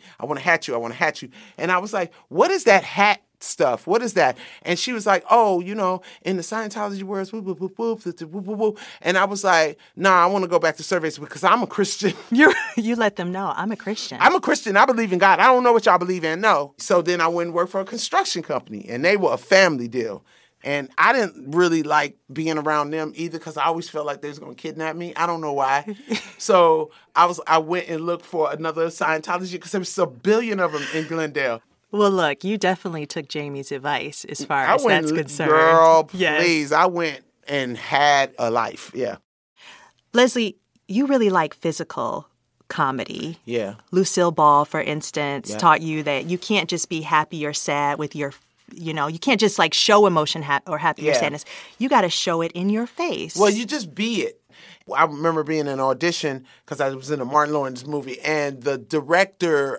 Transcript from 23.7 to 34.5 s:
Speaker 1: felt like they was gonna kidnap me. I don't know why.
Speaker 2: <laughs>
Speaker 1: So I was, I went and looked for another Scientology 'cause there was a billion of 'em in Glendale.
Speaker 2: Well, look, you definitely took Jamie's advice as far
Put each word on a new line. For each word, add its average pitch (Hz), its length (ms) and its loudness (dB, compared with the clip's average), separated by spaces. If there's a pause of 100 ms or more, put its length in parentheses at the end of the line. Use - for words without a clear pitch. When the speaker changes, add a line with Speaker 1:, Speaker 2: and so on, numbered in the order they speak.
Speaker 1:
felt 151 180 -8
like 143 160 -8
they 147 60 -10
was 147 120 -14
gonna 135 160 -18
kidnap 160 400 -8
me. 175 180 -10
I 165 100 -2
don't 170 160 -4
know 151 120 -6
why. 139 340 0 (300)
Speaker 2:
<laughs> - 220 -14
Speaker 1:
So 160 520 4 (240)
I 170 120 6
was, 175 200 -6
I 160 120 4
went 165 300 -4
and 160 160 -6
looked 175 220 -4
for 156 240 -2
another 160 380 -4
Scientology 170 720 -4
'cause - 100 -14
there 208 100 -4
was - 180 -8
a 180 80 2
billion 208 520 0
of 170 160 0
'em 143 80 -6 (120)
in 160 120 -4
Glendale. 147 560 -4 (300)
Speaker 2:
Well, 202 180 4
look, 165 320 0
you 202 160 -4
definitely 175 480 -2
took 147 220 -10
Jamie's 143 420 -8
advice 139 580 -6
as 139 160 -10
far 135 220 0